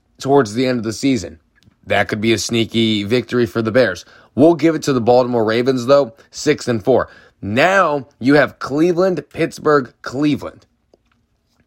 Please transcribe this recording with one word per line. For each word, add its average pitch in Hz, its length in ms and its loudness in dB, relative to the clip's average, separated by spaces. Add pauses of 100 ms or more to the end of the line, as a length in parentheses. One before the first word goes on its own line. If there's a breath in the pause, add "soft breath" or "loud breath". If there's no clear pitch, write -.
(180)
towards 135 340 2
the 127 140 -2
end 127 120 -2
of 107 60 -8
the 110 80 -4
season. 113 480 -4 (460)
That 101 220 0
could 107 120 -6
be 113 140 2
a 104 40 0
sneaky 110 680 -2
victory 120 420 -2
for 117 160 -4
the 110 100 -2
Bears. 104 320 0 (300 soft breath)
We'll 160 200 6
give 156 200 2
it 151 80 -6
to 147 100 -2
the 123 80 0
Baltimore 123 440 2
Ravens, 120 420 0
though, 139 280 2 (160 soft breath)
six - 380 -4
and 113 160 -4
four. 120 240 2 (340 soft breath)
Now 147 640 0 (100)
you 135 160 2
have 135 240 2
Cleveland, 165 720 0
Pittsburgh, 147 720 -2
Cleveland. 131 640 -4 (1040)